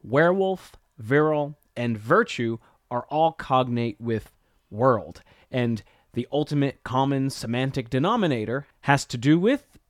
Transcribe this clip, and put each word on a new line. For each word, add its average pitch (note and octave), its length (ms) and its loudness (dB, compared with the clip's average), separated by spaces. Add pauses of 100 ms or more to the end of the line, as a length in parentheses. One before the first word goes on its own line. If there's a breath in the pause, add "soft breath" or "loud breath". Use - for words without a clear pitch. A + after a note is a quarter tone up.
werewolf, F3+ 720 2 (220)
virile, D3 600 0 (180)
and A#2+ 220 -2
virtue A#2 640 0 (300 soft breath)
are B2 200 -6
all D#3 240 0
cognate A#2+ 680 0
with A2+ 320 -4 (380)
world, G#2 520 0 (300 soft breath)
and A#2+ 320 -2 (300 soft breath)
the B2 180 -4
ultimate C#3+ 520 0
common C3+ 460 0
semantic B2+ 600 -4
denominator C#3 800 0 (140)
has C#3 240 2
to - 120 -10
do D3 220 4
with A#3+ 400 -2 (100)